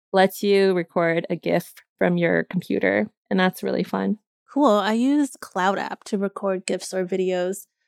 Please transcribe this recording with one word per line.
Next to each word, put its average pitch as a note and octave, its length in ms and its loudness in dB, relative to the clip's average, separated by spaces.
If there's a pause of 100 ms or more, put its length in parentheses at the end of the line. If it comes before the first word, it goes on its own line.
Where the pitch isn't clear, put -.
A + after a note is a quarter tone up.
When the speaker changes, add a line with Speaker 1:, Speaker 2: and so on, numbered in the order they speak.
(120)
Speaker 1:
lets F#3+ 300 2
you G3 320 4
record E3+ 560 0
a F3+ 60 -2
gif E3+ 400 -2 (240)
from F3 180 2
your E3+ 280 2
computer, G3 680 -2 (180)
and G3 100 0
that's F#3 220 0
really G3 220 -2
fun. G3 340 -4 (340)
Speaker 2:
Cool. C#4+ 200 2
I G#3 220 2
use C4+ 460 0
Cloud F#3+ 380 -2
App - 280 -8
to - 120 -4
record F#3+ 480 -4
gifs F#3 300 -6
or F#3 100 -2
videos. F#3 640 -4 (200)